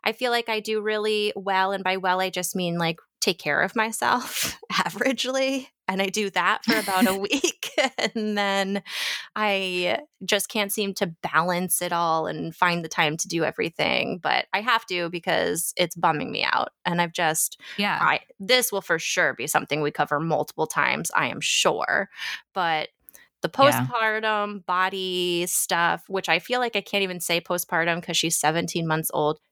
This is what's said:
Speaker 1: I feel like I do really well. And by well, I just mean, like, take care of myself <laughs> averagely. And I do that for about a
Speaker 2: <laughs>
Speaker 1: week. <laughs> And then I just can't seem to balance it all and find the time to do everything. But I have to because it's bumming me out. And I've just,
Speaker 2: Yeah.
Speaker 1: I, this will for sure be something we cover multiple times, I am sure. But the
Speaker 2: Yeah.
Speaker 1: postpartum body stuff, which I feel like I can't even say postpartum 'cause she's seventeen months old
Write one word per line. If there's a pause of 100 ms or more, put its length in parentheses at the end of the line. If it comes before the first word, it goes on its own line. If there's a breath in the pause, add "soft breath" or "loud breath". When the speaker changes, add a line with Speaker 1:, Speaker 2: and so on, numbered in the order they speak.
Speaker 1:
I
feel
like
I
do
really
well.
And
by
well,
I
just
mean,
like, (200)
take
care
of
myself
<laughs>
averagely. (200)
And
I
do
that
for
about
a
Speaker 2:
<laughs>
Speaker 1:
week.
<laughs> (340)
And
then (540 loud breath)
I (240)
just
can't
seem
to (140)
balance
it
all
and
find
the
time
to
do
everything.
But
I
have
to
because
it's
bumming
me
out. (160)
And
I've
just, (180 loud breath)
Speaker 2:
Yeah.
Speaker 1:
I, (200)
this
will
for
sure
be
something
we
cover
multiple
times,
I
am
sure. (440 loud breath)
But (520 soft breath)
the
Speaker 2:
Yeah.
Speaker 1:
postpartum
body
stuff,
which
I
feel
like
I
can't
even
say
postpartum
'cause
she's
seventeen
months
old (120)